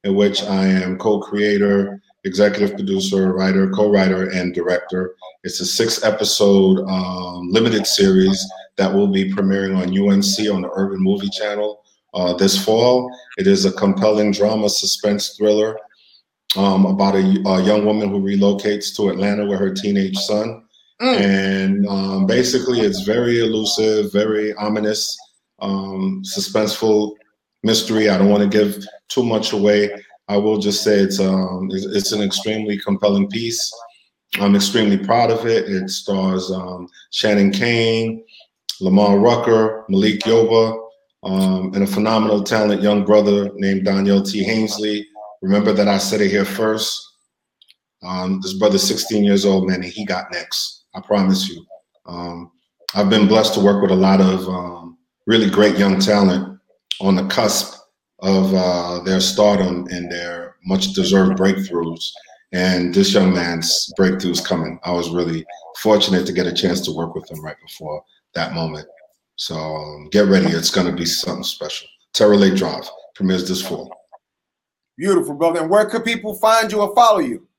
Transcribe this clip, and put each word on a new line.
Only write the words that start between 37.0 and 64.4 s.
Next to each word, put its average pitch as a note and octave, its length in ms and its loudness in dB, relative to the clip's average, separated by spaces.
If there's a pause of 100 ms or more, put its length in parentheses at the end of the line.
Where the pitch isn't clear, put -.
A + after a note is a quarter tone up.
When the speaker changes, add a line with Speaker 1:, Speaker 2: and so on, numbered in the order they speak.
Speaker 1:
Shannon G2+ 400 2
Kane, A2+ 720 0 (580)
Lamar G2+ 360 4
Rucker, A2+ 720 2
Malik G2 360 2
Yoba, A2+ 520 2 (460)
um, F#2+ 500 0
and G2 100 2
a G2 40 0
phenomenal G#2+ 560 0
talent G#2 400 0
young G#2 200 2
brother G2+ 520 4
named G2 300 -2
Daniel G2 360 2
T. G2+ 220 -4
Hainsley. G#2+ 640 -2 (340)
Remember G2+ 320 2
that G2+ 140 2
I G2 100 0
said G#2 240 -2
it G2 80 2
here G2 160 0
first. A2 580 -4 (1000)
Um, F#2 380 -4
this F#2+ 120 -8
brother's G2 300 2
sixteen - 400 -2
years G2+ 220 4
old, F#2+ 220 2
man, F#2 160 0
and F2 80 -10
he G#2 140 -10
got F#2 260 -6
next. - 520 -10 (120)
I G#3 60 -12
promise G3 480 0
you. - 160 -16 (400)
Um, F2 460 -14 (440)
I've G2+ 140 2
been G#2+ 180 6
blessed A2 280 4
to - 40 0
work G2+ 220 4
with F#2+ 100 2
a F#2+ 40 4
lot F#2+ 260 6
of, F#2+ 260 2
um, F2+ 400 -10 (420)
really A2 220 4
great G2 280 4
young G2 220 2
talent G2 600 2 (420)
on G2 140 2
the F#2+ 120 -2
cusp - 480 -2 (460)
of, F#2+ 340 2
uh, F2 480 -2
their F#2+ 160 0
stardom F#2 720 2
and F2 200 -10
their F2 440 -10 (100)
much-deserved F#2+ 720 0
breakthroughs. F2 720 -4 (440)
And F2+ 400 0
this G2 200 2
young F#2+ 200 4
man's E2+ 680 -4
breakthrough's F#2 420 0